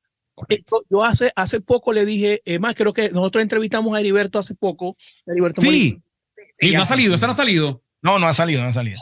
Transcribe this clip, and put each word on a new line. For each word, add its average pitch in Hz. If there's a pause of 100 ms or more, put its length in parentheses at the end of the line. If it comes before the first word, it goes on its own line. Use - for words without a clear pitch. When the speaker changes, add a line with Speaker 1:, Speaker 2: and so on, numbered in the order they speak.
(340)
Speaker 1:
Correcto. - (280)
Speaker 2:
Esto, -
yo 196
hace, 233
hace 190
poco 240
le 208
dije, 208
eh, 175
más, 220
creo 208
que 214
nosotros 185
entrevistamos 220
a 214
Heriberto 202
hace 202
poco. 180 (260)
Heriberto 175
Speaker 1:
Sí. 254
Speaker 2:
Molina. 240 (580)
Speaker 1:
Y 170
no 165
ha -
Speaker 3:
Sí, -
Speaker 1:
salido, 247
Speaker 3:
sí. -
Speaker 1:
¿esa 190
no 254
ha -
salido? 160 (180)
Speaker 3:
No, 190
no 170
ha 160
salido, 156
no 123
ha 123
salido. 117